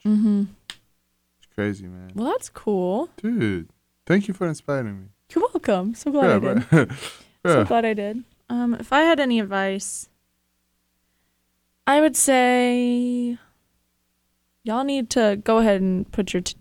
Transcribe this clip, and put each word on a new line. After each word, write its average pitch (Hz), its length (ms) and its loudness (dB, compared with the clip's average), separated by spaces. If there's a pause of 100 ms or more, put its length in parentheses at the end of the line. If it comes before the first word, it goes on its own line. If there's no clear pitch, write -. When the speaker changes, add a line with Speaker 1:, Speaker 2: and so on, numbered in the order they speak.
Speaker 1:
Mm-hmm. 208 400 2 (960)
Speaker 2:
It's - 160 -20
crazy, 101 320 -6
man. 92 300 -16
Speaker 1:
Well, 220 160 -6
that's 523 160 -8
cool. 202 600 -4 (140)
Speaker 2:
Dude, 113 460 -4 (380)
thank 196 200 2
you 190 80 -6
for 180 140 -4
inspiring 123 540 -6
me. 95 40 -20 (260)
Speaker 1:
You're 349 200 0
welcome. 214 420 -2
So - 160 -6
glad 180 320 2
Speaker 2:
Yeah, - 80 -2
Speaker 1:
I - 40 -2
did. 120 160 -2
Speaker 2:
but 143 280 4
<laughs> - 480 -12
Speaker 1:
So 160 120 4
Speaker 2:
yeah. 110 60 4
Speaker 1:
glad 233 200 2
I 220 100 0
did. 214 300 -6 (260)
Um, 240 240 -2
if - 180 -6
I 285 100 4
had 330 180 4
any 247 180 2
advice, 196 720 -4 (1800)
I 285 140 4
would 311 160 4
say 247 1200 2 (1300)
y'all 233 200 -2
need 277 260 -2
to 214 320 2
go 226 160 4
ahead 208 220 4
and 190 320 0
put 190 200 -2
your 180 100 0
t-, - 180 -8